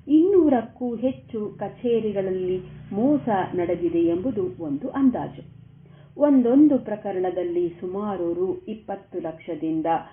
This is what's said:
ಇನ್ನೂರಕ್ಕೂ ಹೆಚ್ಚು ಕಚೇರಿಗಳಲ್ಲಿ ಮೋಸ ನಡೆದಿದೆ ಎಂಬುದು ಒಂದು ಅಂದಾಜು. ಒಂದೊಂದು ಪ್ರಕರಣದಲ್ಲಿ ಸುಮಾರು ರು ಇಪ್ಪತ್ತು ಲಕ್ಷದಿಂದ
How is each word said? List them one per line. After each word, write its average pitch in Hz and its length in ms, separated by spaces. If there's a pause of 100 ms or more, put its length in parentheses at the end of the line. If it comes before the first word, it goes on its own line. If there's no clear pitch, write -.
ಇನ್ನೂರಕ್ಕೂ 294 880
ಹೆಚ್ಚು 233 640
ಕಚೇರಿಗಳಲ್ಲಿ 196 1040 (300)
ಮೋಸ 269 360 (260)
ನಡೆದಿದೆ 170 440
ಎಂಬುದು 180 600
ಒಂದು 151 300
ಅಂದಾಜು. 202 540 (760)
ಒಂದೊಂದು 277 600
ಪ್ರಕರಣದಲ್ಲಿ 180 920
ಸುಮಾರು 185 640
ರು 180 360
ಇಪ್ಪತ್ತು 196 520
ಲಕ್ಷದಿಂದ 160 640 (260)